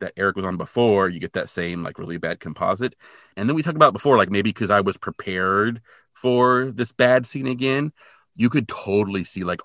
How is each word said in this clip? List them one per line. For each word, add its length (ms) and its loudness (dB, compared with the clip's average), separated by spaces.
that 160 -10
Eric 180 -2
was 100 -6
on 120 -4
before, 520 2
you 120 -8
get 140 -10
that 140 -4
same, 360 -6
like, 160 -12
really 180 -8
bad 220 -6
composite. 560 -4
And 120 -2
then 60 0
we 80 0
talked 140 -4
about 160 6
before, 260 4
like, 120 4
maybe 220 0
'cause 180 -4
I 100 6
was 160 -2
prepared 840 -2
for 600 2
this 180 -4
bad 360 4
scene 200 -8
again, 460 -2
you 160 0
could 160 0
totally 560 -2
see, 220 -8
like, 200 -4